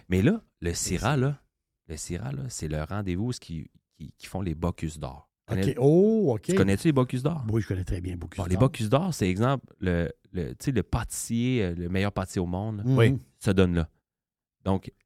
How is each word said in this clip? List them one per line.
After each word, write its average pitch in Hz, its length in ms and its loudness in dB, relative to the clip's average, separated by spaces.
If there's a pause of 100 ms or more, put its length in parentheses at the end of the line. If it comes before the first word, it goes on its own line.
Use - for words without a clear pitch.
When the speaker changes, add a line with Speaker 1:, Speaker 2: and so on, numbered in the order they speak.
Speaker 1:
Mais 92 140 2
là, 208 180 4 (220)
le 87 100 -2
Speaker 2:
C'est - 240 -4
Speaker 1:
Syrah, 104 140 -2
Speaker 2:
ça. 151 80 0
Speaker 1:
là, 139 200 0 (500)
le 78 100 -10
Syrah, 120 340 -8
là, 135 160 -8
c'est 82 200 -8
le 76 140 -4
rendez-vous 98 440 -4
où 123 60 -4
ce - 80 -8
qui, - 300 -12 (280)
qui, 76 180 -16
qui - 100 -20
font 98 140 -6
les 87 140 -2
Bocuse 80 440 -4
d'or. 71 300 -12 (220)
Speaker 2:
Ok. 110 100 -2
Speaker 1:
Connais-, 120 180 0
Speaker 2:
Oh, 175 560 6
OK. 104 80 -4
Speaker 1:
tu 175 120 -2
connais-tu 190 340 4
les 156 40 4
Bocuse 127 300 0
d'or ? 151 280 -2
Speaker 2:
Oui, 110 100 2
je - 80 -8
connais 92 160 -2
très 95 160 -4
bien 90 160 -6
Bocuse 87 220 -12
Speaker 1:
Bon, 85 60 -4
Speaker 2:
d'or. 87 40 -6
Speaker 1:
les 92 80 2
Bocuse 110 320 2
d'or, 156 240 2
c'est 98 160 0
exemple, 117 380 0 (140)
le, 85 300 0 (220)
le, 78 220 -4
tu - 20 -14 (100)
sais, 143 60 0
le 104 100 2
pâtissier, 117 800 -2
euh, 87 100 -2
le 87 160 -4
meilleur 98 220 0
pâtissier 95 280 -2
au 85 60 0
monde, 101 400 -4
Speaker 2:
Mhm. 131 100 4
Speaker 3:
Oui. 123 220 6 (220)
Speaker 1:
se 110 100 0
donne 90 240 4
là. 82 160 0 (720)
Donc, 95 260 -2 (160)